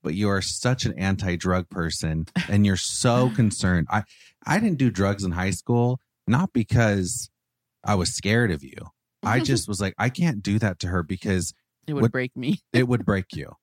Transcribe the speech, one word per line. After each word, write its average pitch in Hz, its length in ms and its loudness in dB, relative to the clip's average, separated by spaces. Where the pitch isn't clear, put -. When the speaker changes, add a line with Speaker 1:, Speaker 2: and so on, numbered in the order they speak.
Speaker 1:
but 78 120 -4
you 104 140 0
are 98 140 2
such - 420 -2
an 113 140 -2
anti-drug 92 680 0
person 80 580 -4
and 104 160 4
you're 98 120 4
so 123 540 2
Speaker 2:
<laughs> 107 40 -8
Speaker 1:
concerned. 95 560 2
I, 104 140 0
I 165 140 2
didn't 196 180 0
do 131 120 4
drugs 98 340 0
in 90 80 -2
high 92 180 -2
school, 120 480 0
not 156 240 2
because 107 760 2
I 104 120 0
was 87 180 0
scared 110 380 2
of 71 100 -4
you. 67 140 -18
I 110 160 2
Speaker 2:
<laughs> - 100 -2
Speaker 1:
just - 180 0
was 98 120 -4
like, 98 180 -2
"I 113 120 0
can't 139 320 -2
do 101 180 0
that 101 200 -2
to 98 80 -6
her 90 140 0
because 92 500 -2
Speaker 2:
It 151 60 -4
would 143 80 2
Speaker 1:
what 214 100 4
Speaker 2:
break 127 240 -6
me. 131 300 -4
<laughs> - 60 -14
Speaker 1:
it 127 160 4
would 117 160 0
break 95 300 -2
you." 71 180 -10